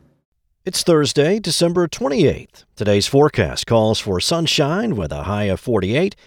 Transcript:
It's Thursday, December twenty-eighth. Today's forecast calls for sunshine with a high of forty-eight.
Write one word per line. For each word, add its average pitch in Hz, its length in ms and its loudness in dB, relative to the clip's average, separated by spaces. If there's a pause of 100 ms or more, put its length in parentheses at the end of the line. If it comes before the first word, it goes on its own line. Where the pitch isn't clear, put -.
(680)
It's - 160 -6
Thursday, 156 580 2
December 175 480 0
twenty-eighth. 233 760 -2 (120)
Today's 101 300 0
forecast 131 600 2
calls 110 320 2
for 92 220 -2
sunshine 165 760 0
with 85 160 -4
a 73 120 -8
high 101 220 -4
of 95 140 -2
forty-eight. 120 560 -2 (120)